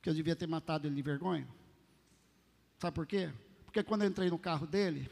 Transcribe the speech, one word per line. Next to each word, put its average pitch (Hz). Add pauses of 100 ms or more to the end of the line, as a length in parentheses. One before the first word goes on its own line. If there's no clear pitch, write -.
que -
eu 165
devia 156
ter 170
matado 156
ele 143
de 143
vergonha. 147 (1300)
Sabe 170
por 160
quê? 185 (340)
Porque -
quando 208
eu 202
entrei 185
no 170
carro 165
dele 151